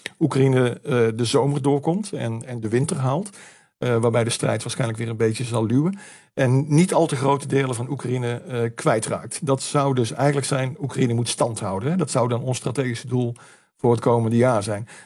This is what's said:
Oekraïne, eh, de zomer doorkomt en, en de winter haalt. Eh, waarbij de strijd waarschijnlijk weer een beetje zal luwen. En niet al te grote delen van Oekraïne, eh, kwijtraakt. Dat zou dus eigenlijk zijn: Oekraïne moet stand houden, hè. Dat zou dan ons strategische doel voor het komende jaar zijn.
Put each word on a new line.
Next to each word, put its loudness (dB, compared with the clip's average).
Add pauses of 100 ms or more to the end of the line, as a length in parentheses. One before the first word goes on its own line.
(180)
Oekraïne, 2
eh, -4 (220)
de -2
zomer 2
doorkomt 0
en, -6
en -10
de -4
winter 0
haalt. -2 (480)
Eh, 0
waarbij 4
de -2
strijd -2
waarschijnlijk -4
weer -6
een -6
beetje 0
zal -2
luwen. 2 (360)
En 2
niet 4
al 4
te -2
grote 0
delen 0
van -6
Oekraïne, -4
eh, -4
kwijtraakt. -2
Dat 2
zou 0
dus 0
eigenlijk 0
zijn: -2
Oekraïne 0
moet 0
stand -2
houden, -4
hè. 0
Dat -2
zou 2
dan -2
ons -2
strategische -4
doel -2 (420)
voor 2
het 2
komende 2
jaar 4
zijn. -6 (180)